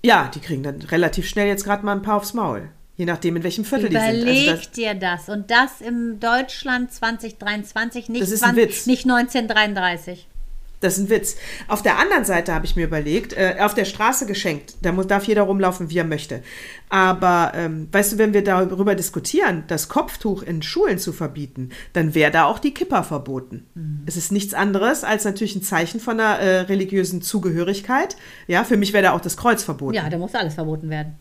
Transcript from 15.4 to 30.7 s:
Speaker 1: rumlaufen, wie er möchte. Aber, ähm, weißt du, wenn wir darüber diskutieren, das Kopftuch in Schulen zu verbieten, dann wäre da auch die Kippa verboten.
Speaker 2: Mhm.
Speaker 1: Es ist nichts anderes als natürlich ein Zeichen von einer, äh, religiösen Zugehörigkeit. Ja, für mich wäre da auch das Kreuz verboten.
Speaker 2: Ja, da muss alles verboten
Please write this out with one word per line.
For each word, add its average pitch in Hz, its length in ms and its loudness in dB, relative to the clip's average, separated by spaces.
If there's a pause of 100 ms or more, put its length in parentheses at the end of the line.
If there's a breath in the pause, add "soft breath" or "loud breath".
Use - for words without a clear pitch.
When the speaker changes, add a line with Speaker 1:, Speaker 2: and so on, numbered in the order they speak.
Speaker 1:
rumlaufen, 185 480 2
wie 170 80 0
er 160 60 2
möchte. 147 380 -4 (460 loud breath)
Aber, 185 680 4
ähm, 160 380 -4
weißt 202 220 2
du, 208 40 -2
wenn 214 140 4
wir 202 100 4
darüber 190 520 2
diskutieren, 180 720 0
das - 240 -4
Kopftuch 208 520 -2
in 160 200 -4
Schulen 320 360 0
zu 175 140 -6
verbieten, 135 560 -8 (240 loud breath)
dann 160 220 2
wäre 151 160 6
da 160 160 6
auch 147 120 0
die 277 140 0
Kippa 277 300 0
verboten. 131 720 -8
Speaker 2:
Mhm. 151 320 -8
Speaker 1:
Es 170 100 -8
ist 175 160 -4
nichts 202 220 -2
anderes 202 500 2
als 214 200 0
natürlich 202 300 -2
ein 185 80 -4
Zeichen 170 380 -2
von 226 180 -4
einer, 220 200 2
äh, 185 240 4
religiösen 185 580 0
Zugehörigkeit. 196 960 -2 (300 loud breath)
Ja, 180 180 2
für 240 140 4
mich 202 160 0
wäre 196 100 6
da 175 80 8
auch 170 80 2
das - 160 -6
Kreuz - 260 2
verboten. 139 340 -4
Speaker 2:
Ja, 156 120 -2
da 170 80 -2
muss 175 180 -6
alles 175 200 -4
verboten 156 340 -6